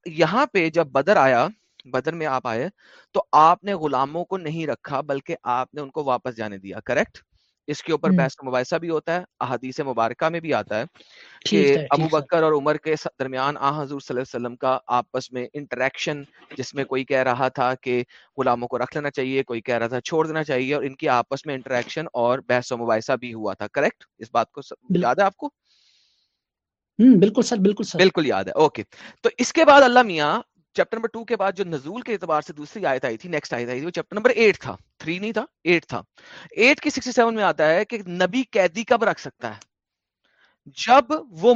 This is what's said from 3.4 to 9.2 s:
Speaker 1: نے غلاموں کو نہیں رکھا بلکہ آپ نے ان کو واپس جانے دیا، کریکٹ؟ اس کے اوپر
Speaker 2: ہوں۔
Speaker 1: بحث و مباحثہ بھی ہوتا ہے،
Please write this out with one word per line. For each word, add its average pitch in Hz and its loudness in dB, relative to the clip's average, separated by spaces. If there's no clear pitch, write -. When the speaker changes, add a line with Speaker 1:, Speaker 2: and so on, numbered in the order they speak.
Speaker 1:
نے 202 -4
غلاموں 151 -2
کو 190 -6
نہیں 160 -8
رکھا 135 -6
بلکہ 139 -6
آپ 123 -4
نے 147 -12
ان 135 -12
کو 151 -8
واپس 123 -4
جانے 107 -8
دیا، 95 -14
کریکٹ؟ 127 -4
اس 147 -8
کے - -6
اوپر 160 -2
Speaker 2:
ہوں۔ 185 4
Speaker 1:
بحث 131 0
و 135 -12
مباحثہ 127 -2
بھی 165 -6
ہوتا 165 -4
ہے، 180 -6